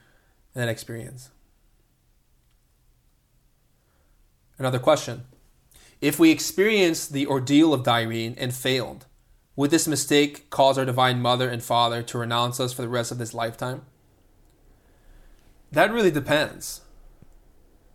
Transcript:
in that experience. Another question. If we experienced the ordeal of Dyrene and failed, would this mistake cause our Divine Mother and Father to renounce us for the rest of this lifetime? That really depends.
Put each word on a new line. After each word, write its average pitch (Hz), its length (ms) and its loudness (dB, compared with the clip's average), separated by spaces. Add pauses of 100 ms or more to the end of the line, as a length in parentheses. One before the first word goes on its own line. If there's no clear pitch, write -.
(540)
in 127 60 -6
that 120 80 -2
experience. 120 640 -10 (3250)
Another 127 200 -2
question. 127 460 0 (760)
If 147 180 0
we 165 120 8
experienced 180 840 0
the 143 140 -2
ordeal 143 480 4
of 127 80 0
Dyrene 117 560 -2
and 123 160 -6
failed, 123 520 -4 (500)
would 139 140 0
this 160 180 2
mistake 147 600 0
cause 139 280 2
our 131 60 0
Divine 127 360 0
Mother 123 280 0
and 117 140 -8
Father 117 400 0
to - 160 -8
renounce 120 420 -2
us 127 120 -4
for 127 100 -10
the 117 60 -6
rest 120 220 -4
of 123 80 -8
this 113 160 -8
lifetime? 127 480 -6 (1900)
That 175 200 4
really 220 180 2
depends. 147 720 -2 (1120)